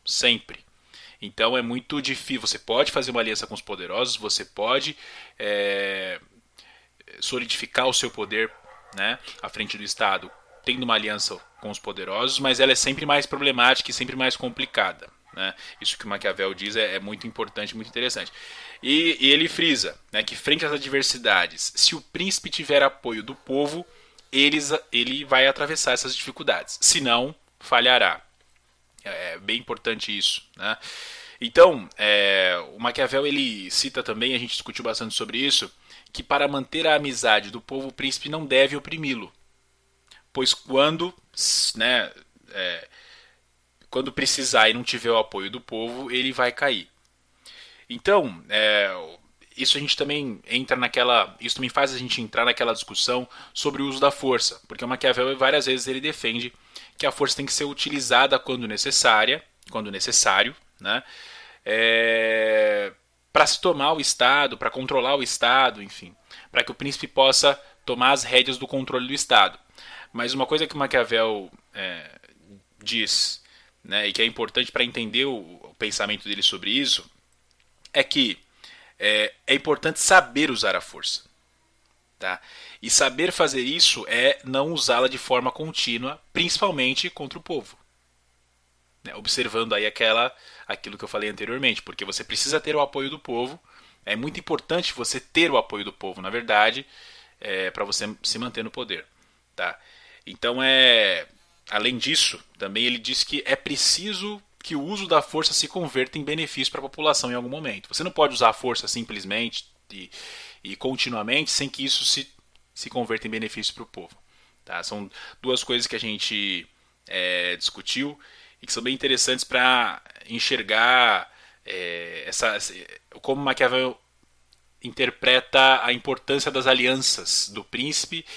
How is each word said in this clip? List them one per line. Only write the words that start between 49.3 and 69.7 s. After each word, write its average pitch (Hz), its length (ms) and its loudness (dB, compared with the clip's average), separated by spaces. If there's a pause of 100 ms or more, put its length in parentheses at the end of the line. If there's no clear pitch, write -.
isso 127 200 0
a 131 40 -4
gente 147 160 -2
também 143 520 -4
entra 127 280 0
naquela, 123 640 2
isso - 180 -4
também 127 140 -4
faz 135 240 0
a 127 40 -6
gente 123 220 -4
entrar 117 260 0
naquela 120 260 2
discussão 123 560 -2 (260)
sobre 143 280 -2
o 139 60 -2
uso 135 120 -6
da 139 100 6
força, 127 560 0
porque - 180 -12
o 120 40 -6
Maquiavel 127 480 2
várias 135 300 4
vezes 127 200 0
ele 131 140 -4
defende 123 520 -4 (440)
que - 100 -2
a 135 60 2
força - 240 0
tem 139 80 -6
que 131 80 -6
ser - 120 -2
utilizada 135 760 2
quando 123 280 -4
necessária, 113 800 2 (260)
quando 107 200 -6
necessário, 107 640 2 (240)
né, 110 220 -2 (600)
é, 110 1300 2 (400)
pra 147 140 6
se - 140 0
tomar 151 320 2
o 160 80 0
Estado, 135 560 2
pra 113 140 -4
controlar 131 440 0
o 139 80 0
Estado, 120 600 2
enfim, 95 320 -18 (360)
pra 123 120 2
que - 80 -6
o 127 40 -12
príncipe 139 320 -8
possa 135 480 4 (300)
tomar 127 280 2
as 135 120 2
rédeas 127 320 4
do 131 100 -8
controle 127 400 -4
do 131 60 -8
Estado. 110 460 4 (520)